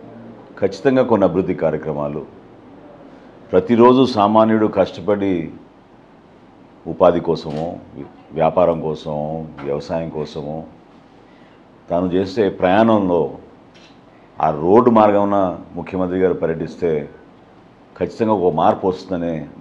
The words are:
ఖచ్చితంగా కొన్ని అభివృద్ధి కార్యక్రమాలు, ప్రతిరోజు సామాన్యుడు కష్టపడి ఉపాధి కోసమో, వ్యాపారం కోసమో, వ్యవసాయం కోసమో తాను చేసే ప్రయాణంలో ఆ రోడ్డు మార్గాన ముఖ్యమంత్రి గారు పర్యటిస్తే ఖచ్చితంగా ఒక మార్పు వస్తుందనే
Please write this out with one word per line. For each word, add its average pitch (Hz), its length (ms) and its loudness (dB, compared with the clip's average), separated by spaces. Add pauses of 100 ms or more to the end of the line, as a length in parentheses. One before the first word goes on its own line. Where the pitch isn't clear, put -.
(600)
ఖచ్చితంగా 131 420 0
కొన్ని 107 260 2
అభివృద్ధి 87 260 -2
కార్యక్రమాలు, 76 720 -4 (1300)
ప్రతిరోజు 120 520 6
సామాన్యుడు 110 640 4
కష్టపడి 98 840 -2 (1400)
ఉపాధి 85 340 2
కోసమో, 80 560 -6 (560)
వ్యాపారం 80 480 2
కోసమో, 78 680 -8 (180)
వ్యవసాయం 80 460 -6
కోసమో 78 540 -10 (1300)
తాను 87 220 0
చేసే 95 360 0
ప్రయాణంలో 92 800 2 (1120)
ఆ 78 80 2
రోడ్డు 95 400 4
మార్గాన 101 680 2 (180)
ముఖ్యమంత్రి 90 420 -4
గారు 92 160 2
పర్యటిస్తే 80 760 -4 (880)
ఖచ్చితంగా 110 340 -2
ఒక 90 220 2
మార్పు 98 340 0
వస్తుందనే 85 580 -6 (140)